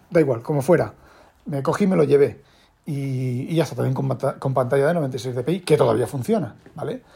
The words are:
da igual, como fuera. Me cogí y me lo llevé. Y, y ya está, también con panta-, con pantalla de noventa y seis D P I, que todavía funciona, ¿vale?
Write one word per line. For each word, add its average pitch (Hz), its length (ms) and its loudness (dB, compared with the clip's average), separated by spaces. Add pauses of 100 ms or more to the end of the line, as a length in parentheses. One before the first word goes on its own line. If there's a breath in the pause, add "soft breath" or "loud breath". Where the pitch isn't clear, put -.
da 165 120 4
igual, 123 200 0
como 147 200 -4
fuera. 131 320 2 (520 soft breath)
Me 139 180 -4
cogí 165 220 0
y - 20 2
me 185 80 2
lo 160 80 4
llevé. 139 400 2 (420 soft breath)
Y, 131 640 -4
y 165 60 -2
ya 160 80 2
está, 117 120 -6
también 127 200 -2
con 135 120 -4
panta-, 131 300 -4
con 135 160 -4
pantalla 139 340 2
de 170 60 2
noventa 139 220 -2
y 123 40 -4
seis 127 140 -8
D 127 80 -4
P 156 120 -2
I, 190 80 -4
que 147 160 2
todavía 120 280 4
funciona, 143 520 -4 (180)
¿vale? - 260 -8 (140 loud breath)